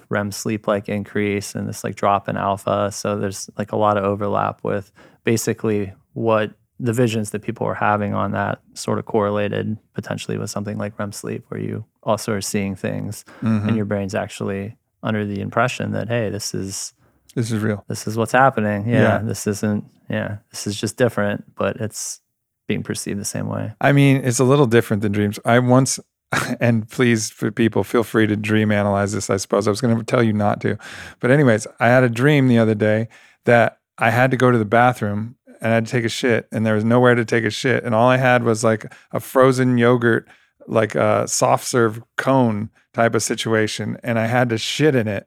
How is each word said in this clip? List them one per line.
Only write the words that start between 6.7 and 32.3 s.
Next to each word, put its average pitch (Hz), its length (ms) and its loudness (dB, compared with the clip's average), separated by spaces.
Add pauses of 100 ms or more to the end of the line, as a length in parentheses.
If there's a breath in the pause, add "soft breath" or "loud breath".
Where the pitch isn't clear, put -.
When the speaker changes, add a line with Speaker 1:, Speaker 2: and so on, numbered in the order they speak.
Speaker 1:
the 120 140 -2
visions 113 380 0
that 104 100 -6
people 110 260 -6
were 104 80 -2
having 104 380 0
on 101 200 -4
that 101 280 -4 (140)
sort 110 240 -4
of - 80 -8
correlated 104 720 -2 (160)
potentially 107 420 -8
with 107 140 -8
something 104 260 -8
like 104 220 -8
rem 104 140 -6
sleep, 113 360 -10
where 101 100 -10
you 107 240 -6 (200)
also 110 320 -2
are 98 80 -4
seeing 98 340 -4
things 104 480 -8 (180)
Speaker 2:
Mm-hmm. 107 260 0
Speaker 1:
and 107 80 0
your 104 100 -2
brain's 98 280 -4
actually 101 640 -6 (260)
under 107 220 -2
the 101 160 -6
impression 104 520 -2
that, 104 160 -4
hey, 117 200 -2
this 101 240 -8
is 95 400 -8 (420)
Speaker 2:
This 120 160 -2
is 107 120 -2
real. 107 260 -4
Speaker 1:
this - 180 -8
is 107 120 -6
what's 110 140 -2
happening. 107 540 2
Yeah, 117 140 2
Speaker 2:
Yeah. 110 220 4
Speaker 1:
this 110 240 -6
isn't, 104 380 -2 (260)
yeah, 101 260 -4 (140)
this - 160 -12
is 104 120 -6
just - 200 -6
different, 107 560 -2
but 101 220 -2
it's - 440 -10 (480)
being 101 140 -2
perceived 101 360 -8
the 101 60 -8
same 104 240 -6
way. 107 320 -6
Speaker 2:
I 139 120 4
mean, 139 300 6
it's 123 180 0
a 131 40 4
little 139 220 6
different 113 340 2
than 104 120 0
dreams. 104 340 0
I 120 140 6
once, 127 380 4 (340)
<laughs> - 280 -4
and 117 300 2
please, 117 400 0
for 120 200 -4
people, 110 340 2
feel 120 180 0
free 113 240 2
to 107 100 2
dream 107 340 2
analyze 101 420 0
this, 101 180 -4
I 98 80 2
suppose. 104 280 0
I 107 40 2
was 101 100 -2
gonna 117 240 0
tell 127 180 2
you 110 120 2
not 104 280 0
to. 107 140 -2 (440 loud breath)
But 123 100 2
anyways, 131 360 4 (140)
I 117 80 4
had 127 160 6
a 123 60 2
dream 131 380 4